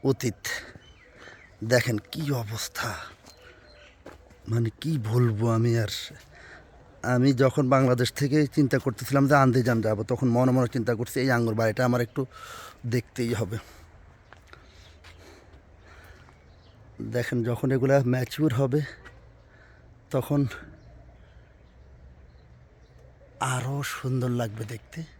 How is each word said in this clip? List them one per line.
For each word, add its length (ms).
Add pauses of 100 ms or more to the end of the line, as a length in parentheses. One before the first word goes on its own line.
অতীত। 320 (1300)
দেখেন 340
কি 340
অবস্থা। 840 (1300)
মানে, 200 (120)
কি 160
বলবো 520
আমি 300
আর। 80 (1160)
আমি 300
যখন 360
বাংলাদেশ 440
থেকে 340
চিন্তা 320
করতেছিলাম 480
যে 80
আন্দিজান 460
যাবো, 220
তখন 240
মনে 240
মনে 220
চিন্তা 220
করছি, 240
এই 120
আঙ্গুর 240
বাড়িটা 300
আমার 160
একটু 240 (600)
দেখতেই 480
হবে। 240 (3500)
দেখেন, 420
যখন 280
এগুলা 340
ম্যাচিউর 480
হবে, 280 (1300)
তখন 360 (3000)
আরও 440
সুন্দর 460
লাগবে 360
দেখতে। 380 (160)